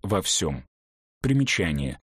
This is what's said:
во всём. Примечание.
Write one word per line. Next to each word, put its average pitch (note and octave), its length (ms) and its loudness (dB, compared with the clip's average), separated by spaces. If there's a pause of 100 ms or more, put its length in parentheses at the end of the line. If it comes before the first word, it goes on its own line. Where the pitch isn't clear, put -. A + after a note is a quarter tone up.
во G2 200 0
всём. C#2+ 420 -2 (580)
Примечание. F2+ 760 0 (200)